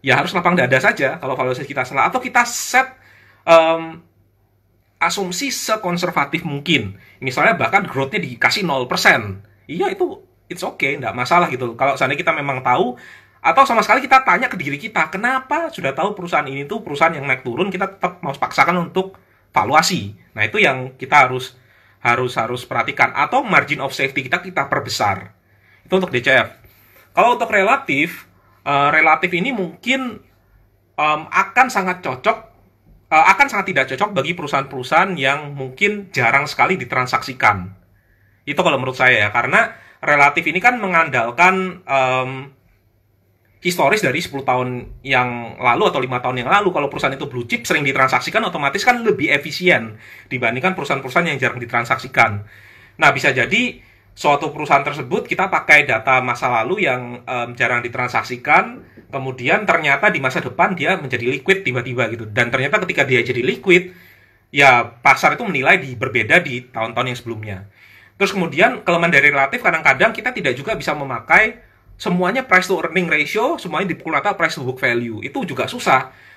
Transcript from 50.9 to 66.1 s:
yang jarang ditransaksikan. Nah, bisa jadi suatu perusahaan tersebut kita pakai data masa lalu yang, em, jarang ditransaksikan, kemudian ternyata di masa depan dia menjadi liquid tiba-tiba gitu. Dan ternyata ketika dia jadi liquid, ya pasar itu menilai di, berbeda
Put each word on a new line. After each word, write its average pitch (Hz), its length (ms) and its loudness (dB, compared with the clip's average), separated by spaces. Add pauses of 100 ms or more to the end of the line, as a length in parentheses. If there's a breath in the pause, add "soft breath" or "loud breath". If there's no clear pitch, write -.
yang 143 160 -4
jarang 123 160 -2
ditransaksikan. 117 880 0 (560 loud breath)
Nah, 151 80 6
bisa 135 240 2
jadi 131 480 0 (360 soft breath)
suatu 147 360 0
perusahaan 147 320 2
tersebut 147 400 -4
kita 185 240 -2
pakai 151 400 4
data 127 320 2
masa 123 280 -2
lalu 139 360 0
yang, 123 400 -4
em, 120 320 -6
jarang 120 240 0
ditransaksikan, 123 1040 -2 (240 loud breath)
kemudian 131 560 -2
ternyata 156 480 2
di 165 80 -4
masa 131 160 -2
depan 170 400 -2
dia 175 200 0
menjadi 123 280 -6
liquid 165 400 0
tiba-tiba 123 480 -2
gitu. 113 160 -10
Dan 117 240 0
ternyata 135 320 0
ketika 131 240 -2
dia 120 160 2
jadi 123 160 -4
liquid, 180 480 2 (640 loud breath)
ya 131 320 6 (160)
pasar 143 320 4
itu 240 100 -6
menilai 175 380 2
di, 127 160 -10
berbeda 120 480 0